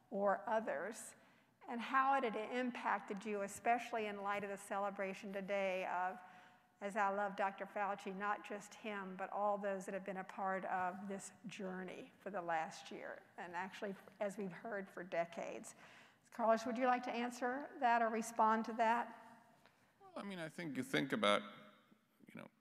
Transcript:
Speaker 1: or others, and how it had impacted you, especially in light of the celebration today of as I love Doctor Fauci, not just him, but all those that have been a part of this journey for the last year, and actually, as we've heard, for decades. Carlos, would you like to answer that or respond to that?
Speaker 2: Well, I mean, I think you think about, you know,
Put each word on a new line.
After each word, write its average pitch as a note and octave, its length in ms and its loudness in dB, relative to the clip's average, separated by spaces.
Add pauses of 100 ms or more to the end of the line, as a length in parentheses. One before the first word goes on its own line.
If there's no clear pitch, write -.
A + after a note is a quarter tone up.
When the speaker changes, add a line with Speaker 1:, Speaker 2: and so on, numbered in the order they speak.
(120)
Speaker 1:
or G3+ 360 4
others, A3 500 0 (720)
and A#3+ 100 -2
how C4+ 360 4
it C4 80 4
had G#3+ 140 2 (200)
impacted A3+ 680 0
you, G#3 160 -2
especially A#3 640 0
in G3+ 160 -4
light G3+ 220 -2
of G3+ 60 -4
the G3 80 -4 (120)
celebration G3 640 -2
today F#3+ 540 0 (200)
of G3 100 -4 (680)
as G3+ 100 -4
I G3+ 140 4
love G3 260 0
Doctor G3 400 0
Fauci, G3+ 440 -2
not G#3 280 0
just G#3 280 -10
him, G3 420 -6
but F#3+ 160 -4
all G3+ 240 4
those G3 280 0
that G3 100 -4
have F#3+ 100 -4
been F#3+ 120 -4
a F#3+ 60 -2
part F#3+ 420 -2
of F#3 280 0 (160)
this G3 220 -6 (160)
journey F#3 640 -6 (100)
for - 80 -6
the G3 100 -2
last E3+ 520 -2
year, - 300 -8 (180)
and F3+ 160 -8
actually, F#3+ 400 -4 (260)
as G3+ 160 -2
we've G3 140 -4
heard, G3 420 -6
for F#3 80 -8
decades. F3 720 -4 (640)
Carlos, A3+ 300 6
would A#3 100 0
you C4 80 2
like B3 200 4
to B3+ 40 -4
answer B3 520 -2 (180)
that A#3 240 6
or A3+ 60 4
respond A3 560 4
to A#3+ 80 -4
that? A#3 420 4 (840)
Speaker 2:
Well, F4+ 240 -10
I G3+ 60 -6
mean, F#3+ 80 -6
I D#3+ 100 -4
think D#3 300 -6
you C3 60 2
think C#3+ 280 2
about, G#2 300 6 (920)
you - 80 -12
know, - 60 -12 (160)